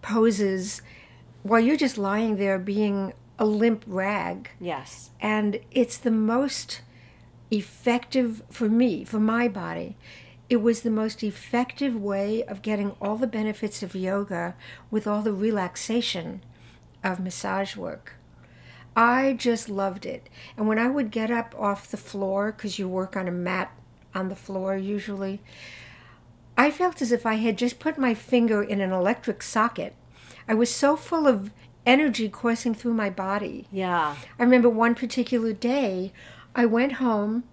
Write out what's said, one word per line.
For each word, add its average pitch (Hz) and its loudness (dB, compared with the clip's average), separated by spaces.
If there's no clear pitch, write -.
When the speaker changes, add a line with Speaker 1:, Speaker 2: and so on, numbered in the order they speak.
Speaker 1:
poses 208 2
while 226 6
you're 269 6
just 262 0
lying 208 0
there 196 2
being 196 0
a 220 2
limp 214 2
rag. 185 -4
Speaker 2:
Yes. 156 -10
Speaker 1:
And 214 0
it's 240 2
the 233 0
most 226 0
effective 233 -2
for 220 -2
me, 226 4
for 220 -4
my 226 2
body. 170 -6
It 240 4
was 226 2
the 233 -2
most 220 -2
effective 240 -2
way 202 -2
of 196 -10
getting 202 -2
all 202 -2
the 240 0
benefits 214 -4
of 185 -10
yoga 185 -4
with 214 -2
all 208 0
the 214 0
relaxation 196 -2
of 190 -2
massage 190 -4
work. 175 -12
I 254 4
just 226 0
loved 196 -4
it. - -10
And 214 0
when 220 2
I 233 2
would 262 0
get 226 -2
up 233 -4
off 202 -4
the - -8
floor, 196 -2
'cause 208 -8
you 190 -4
work 185 -4
on 185 -4
a 175 -4
mat 180 -4
on 190 -4
the - -6
floor 190 -6
usually, 196 -6
I 269 6
felt 359 -2
as 240 0
if 240 -2
I 220 0
had 220 0
just 240 -2
put 311 -4
my 254 2
finger 220 2
in 202 -2
an 185 0
electric 190 0
socket. - -2
I 226 2
was 240 4
so 294 4
full 320 0
of 214 4
energy 247 4
coursing 233 -2
through 233 -2
my 214 0
body. 196 -4
Speaker 2:
Yeah. 175 0
Speaker 1:
I 240 2
remember 240 8
one 233 4
particular 233 0
day, 202 0
I 240 4
went 233 2
home 226 0